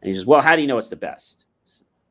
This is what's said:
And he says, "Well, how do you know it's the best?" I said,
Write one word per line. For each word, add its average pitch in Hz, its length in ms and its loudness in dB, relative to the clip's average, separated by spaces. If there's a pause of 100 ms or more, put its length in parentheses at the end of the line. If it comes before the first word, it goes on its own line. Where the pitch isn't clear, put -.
And 95 60 -10
he 95 60 -4
says, 95 120 -10
"Well, 143 140 6
how 160 160 4
do 160 60 -2
you 143 60 -4
know 127 100 -2
it's 110 100 -8
the - 80 -14
best?" - 520 -18
I - 180 -20
said, - 200 -20 (240)